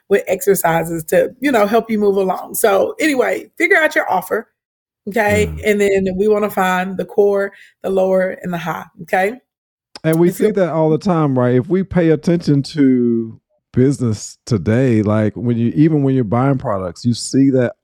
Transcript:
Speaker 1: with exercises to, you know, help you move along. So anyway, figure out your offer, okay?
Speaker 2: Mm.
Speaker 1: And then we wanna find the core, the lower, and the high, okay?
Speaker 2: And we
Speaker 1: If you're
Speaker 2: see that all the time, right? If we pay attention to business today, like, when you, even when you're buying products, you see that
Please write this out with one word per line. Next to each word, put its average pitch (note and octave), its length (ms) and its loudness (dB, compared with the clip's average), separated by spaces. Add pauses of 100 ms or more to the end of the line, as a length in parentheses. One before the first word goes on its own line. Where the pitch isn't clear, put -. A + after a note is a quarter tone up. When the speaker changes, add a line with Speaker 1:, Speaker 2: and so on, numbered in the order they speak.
Speaker 1:
with G3 200 2
exercises E3 760 0
to, - 340 0
you C#4+ 120 0
know, G#3 160 2
help A3+ 240 0
you G#3+ 80 0
move G3+ 180 2
along. F#3+ 380 -4
So G3 440 2
anyway, A#3+ 600 -2
figure F4 180 2
out D#4 160 0
your - 180 -2
offer, F#3+ 360 -4 (600)
okay? G#3 400 0
Speaker 2:
Mm. D#3 180 -8
Speaker 1:
And G#3 160 2
then G3 260 2 (100)
we G3+ 100 2
wanna G#3 220 2
find F#3 480 -2
the F3+ 80 -6
core, G3+ 460 0 (320)
the G3 80 -2
lower, F#3+ 400 2 (100)
and F3+ 100 -8
the F3 60 -6
high, D#3+ 280 -6 (180)
okay? G3+ 360 -2 (640)
Speaker 2:
And D#3+ 160 2
we F3 100 4
Speaker 1:
If F#3 100 -6
you're G3+ 100 2
Speaker 2:
see G#3+ 40 -2
that F#3 200 0
all D#3+ 160 2
the D#3 80 2
time, D#3 400 0
right? B2 180 2
If B2+ 120 0
we F#3+ 160 0
pay F3 260 0
attention D#3 540 0
to A#2+ 760 0 (320)
business B2 760 -2
today, A2 560 2
like, G#2+ 320 0
when A#2+ 220 -2
you, A#2 180 0
even D3+ 260 2
when C3+ 140 0
you're B2+ 80 0
buying B2 340 0
products, G2 480 -6
you A#2+ 80 2
see C#3 380 0
that B2+ 320 0